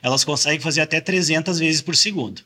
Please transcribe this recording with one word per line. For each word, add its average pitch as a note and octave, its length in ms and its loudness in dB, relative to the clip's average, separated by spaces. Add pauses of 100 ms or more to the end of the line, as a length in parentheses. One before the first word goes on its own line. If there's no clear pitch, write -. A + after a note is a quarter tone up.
elas C3 220 0
conseguem D3 380 0
fazer D#3+ 180 0
até D#3 220 0
trezentas E3 580 0
vezes D#3 220 2
por F3 160 -2
segundo. C#3 480 -2